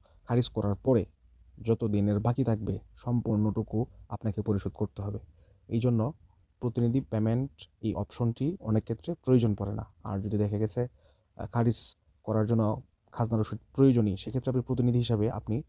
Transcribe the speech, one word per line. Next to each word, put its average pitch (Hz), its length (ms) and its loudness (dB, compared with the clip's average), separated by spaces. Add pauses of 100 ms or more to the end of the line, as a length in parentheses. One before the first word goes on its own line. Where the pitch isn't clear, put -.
(280)
খারিজ 123 220 2
করার 101 260 -2
পরে 120 300 2 (560)
যত 113 220 0
দিনের 104 360 2
বাকি 120 240 0
থাকবে 104 360 -2 (160)
সম্পূর্ণটুকু 110 880 -2 (240)
আপনাকে 104 320 -4
পরিশোধ 101 300 -2
করতে - 300 -6
হবে। 101 180 -6 (480)
এই 113 120 -2
জন্য 120 340 0 (460)
প্রতিনিধি 120 420 0
পেমেন্ট 117 500 -2 (300)
এই 110 120 -2
অপশনটি 123 680 -2
অনেক 107 240 0
ক্ষেত্রে 117 300 -6
প্রয়োজন 117 420 2
পড়ে 101 180 -4
না। 107 120 -8 (180)
আর 101 180 -6
যদি 104 160 -2
দেখা 104 200 0
গেছে, 117 300 -2 (480)
আহ, - 100 -10
খারিজ 117 500 -2 (280)
করার 107 220 0
জন্য 110 360 0 (300)
খাজনা 113 300 0
রসিদ 107 180 -4 (140)
প্রয়োজনীয়, 117 420 4
সেক্ষেত্রে - 340 -6
আপনি 127 120 0
প্রতিনিধি 123 360 2
হিসাবে 117 320 2
আপনি 110 400 -4